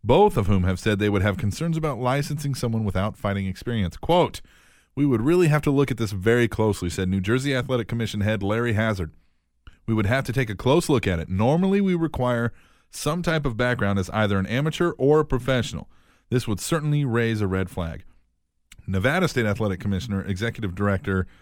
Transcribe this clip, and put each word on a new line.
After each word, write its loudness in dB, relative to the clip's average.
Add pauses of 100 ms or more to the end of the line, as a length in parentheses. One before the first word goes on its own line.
both 6
of 2
whom 4
have 0
said 0
they 2
would 2
have 2
concerns -2
about -4
licensing -2
someone -2
without -2
fighting -4
experience. -4
Quote, 0 (540)
"We 0
would 2
really 4
have 4
to 2
look 2
at -2
this -4
very 4
closely," 0
said -4
New 0
Jersey -2
Athletic -2
Commission -4
head 0
Larry 0
Hazard. -2 (760)
"We 0
would 2
have 0
to -6
take 0
a -6
close 2
look 2
at 0
it. -6
Normally, 2
we 0
require -2 (380)
some -4
type 0
of -2
background 0
as -2
either 2
an 0
amateur 0
or 4
a 2
professional. -2 (420)
This 0
would -2
certainly 0
raise 0
a 2
red -2
flag." -8 (840)
Nevada 2
State 0
Athletic -2
Commissioner, -2
Executive -4
Director 0 (160)